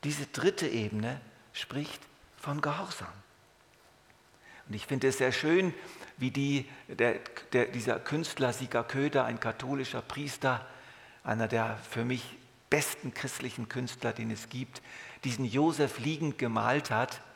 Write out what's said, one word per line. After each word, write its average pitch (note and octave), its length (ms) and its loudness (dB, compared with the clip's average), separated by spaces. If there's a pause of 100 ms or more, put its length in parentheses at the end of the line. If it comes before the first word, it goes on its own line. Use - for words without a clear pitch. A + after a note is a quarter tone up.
Diese D3 220 -2
dritte D#3+ 420 2
Ebene A2+ 540 0 (320)
spricht - 480 -6 (340)
von D3 240 -4
Gehorsam. C#3+ 540 -4 (1500)
Und G#2 80 -6
ich G#2 120 -8
finde C3+ 220 4
es C3 80 2
sehr B2+ 140 6
schön, F3 420 4 (440)
wie C3 140 0
die, C#3 380 0 (180)
der, A#2+ 320 2 (320)
der, A#2+ 140 6
dieser A2 340 0
Künstler C#3+ 540 0
Sieger B2 300 0
Köder, C#3 420 2
ein A#2 140 -2
katholischer B2+ 640 -2
Priester, C3+ 640 -2 (580)
einer A2+ 240 2
der A2+ 300 2 (120)
für A#2 160 -2
mich B2 320 -4 (320)
besten - 440 2
christlichen - 560 -6
Künstler, B2 440 -2
den A2+ 180 -2
es - 180 -8
gibt, - 320 -8 (420)
diesen B2+ 220 0
Josef C#3+ 540 4
liegend D3 380 0
gemalt A#2+ 540 2
hat A#2+ 300 0 (140)